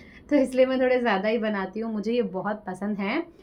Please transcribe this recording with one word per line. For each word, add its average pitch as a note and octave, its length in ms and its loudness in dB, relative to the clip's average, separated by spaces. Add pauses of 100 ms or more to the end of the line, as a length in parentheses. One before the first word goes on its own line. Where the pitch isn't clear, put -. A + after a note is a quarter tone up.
(300)
तो D4 60 2
इसलिए B3+ 300 4
मैं C4 160 0
थोड़े B3+ 180 4
ज़्यादा G#3+ 300 0
ही A#3 80 0
बनाती G#3 420 -2
हूँ, A3+ 140 -4
मुझे G#3 180 -2
ये A#3+ 100 2
बहुत F#3+ 460 -4
पसंद G3+ 320 -6
हैं। A#3+ 240 -2 (200)